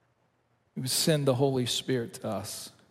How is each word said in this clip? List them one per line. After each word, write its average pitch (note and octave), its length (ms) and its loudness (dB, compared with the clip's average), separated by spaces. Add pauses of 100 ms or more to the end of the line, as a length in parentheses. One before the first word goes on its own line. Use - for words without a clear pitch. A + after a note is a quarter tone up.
(760)
he - 60 -8
would B2+ 100 -4
send D3 360 2
the C3 80 6
Holy C3 320 2
Spirit A#2+ 480 -2
to - 140 -8
us. G2+ 420 -8 (200)